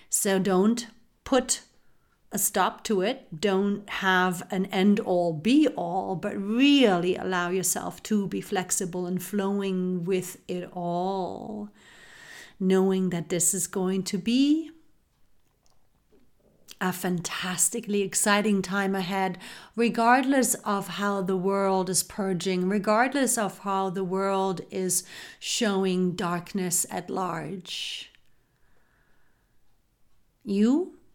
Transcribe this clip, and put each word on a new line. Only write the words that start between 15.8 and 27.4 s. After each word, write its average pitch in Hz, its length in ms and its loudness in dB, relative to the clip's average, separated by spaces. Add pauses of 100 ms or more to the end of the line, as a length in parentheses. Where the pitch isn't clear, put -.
a 185 80 0
fantastically 185 1120 -2
exciting 202 600 2
time 190 320 -2
ahead, 190 440 -2 (360)
regardless 240 800 4
of 196 340 -4
how 196 320 -2
the 190 160 0
world 190 520 2
is 180 140 0
purging, 185 640 -2
regardless 220 680 2
of 202 220 -4
how 190 300 -2
the 190 140 -4
world 190 560 0 (100)
is 185 340 -2 (360)
showing 190 720 0
darkness 175 800 -4
at 180 180 -8
large. 175 1040 -8 (2250)